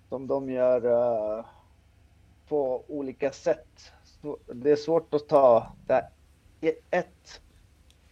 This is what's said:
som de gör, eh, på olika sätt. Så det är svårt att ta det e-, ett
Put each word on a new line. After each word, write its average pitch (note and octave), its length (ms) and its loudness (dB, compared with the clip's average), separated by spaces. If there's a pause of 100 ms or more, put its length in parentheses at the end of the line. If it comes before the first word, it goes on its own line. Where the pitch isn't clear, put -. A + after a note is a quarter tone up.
som C3 180 -8
de C3+ 220 -4
gör, B2+ 360 2 (540)
eh, A#2 60 -14 (1000)
på C3 400 -4
olika C3+ 440 -8
sätt. - 600 -6 (300)
Så D3 160 -10 (100)
det B2+ 240 0
är D3 40 6
svårt D#3+ 380 -2
att D3 140 -4
ta B2+ 440 4 (160)
det C3 180 0 (560)
e-, D#3+ 140 -2 (160)
ett - 500 -8 (720)